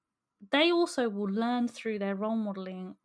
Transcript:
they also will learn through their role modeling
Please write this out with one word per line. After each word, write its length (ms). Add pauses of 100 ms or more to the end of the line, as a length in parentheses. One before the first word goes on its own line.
(520)
they 200
also 380
will 200
learn 380
through 320
their 160
role 200
modeling 680